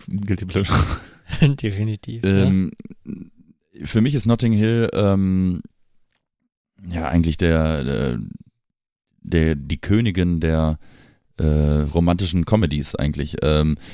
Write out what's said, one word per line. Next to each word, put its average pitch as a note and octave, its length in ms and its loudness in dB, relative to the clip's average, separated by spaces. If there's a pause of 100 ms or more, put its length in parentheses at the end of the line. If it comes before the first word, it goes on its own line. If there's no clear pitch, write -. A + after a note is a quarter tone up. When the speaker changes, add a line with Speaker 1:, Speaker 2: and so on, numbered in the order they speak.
Speaker 1:
Guilty G2 380 -4
Pleasure. F#2 320 0 (640)
Speaker 2:
<laughs> - 0 -
Definitiv, A2+ 840 -2
ja. F#2+ 220 4
Speaker 3:
Ähm, F#2+ 260 2 (1120)
für A2 180 2
mich C#3+ 140 2
ist G#2 100 -2
Notting A#2 280 2
Hill, A2+ 400 2
ähm, F#2+ 680 2 (1300)
ja, D#2+ 180 -6
eigentlich D#2+ 300 2
der, D#2+ 460 2
der, B1 360 -2 (1000)
der, D#2+ 340 2
die C#2+ 220 -6
Königin F#2 600 0
der, D#2+ 380 0 (600)
äh, - 80 -2
romantischen D#2 1000 2
Comedies D2+ 500 -2
eigentlich, D2 460 -4
ähm, D#2 360 2 (160)